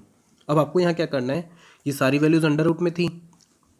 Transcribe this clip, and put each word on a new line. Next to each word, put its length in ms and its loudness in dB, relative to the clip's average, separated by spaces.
अब 100 2
आपको 220 2
यहाँ 140 2
क्या 120 -4
करना 260 -4
है, 180 -8
ये 60 -4
सारी 260 0
वैल्यूज 260 2
अंडर 200 2
रूट 180 0
में 120 -2
थी, 140 -2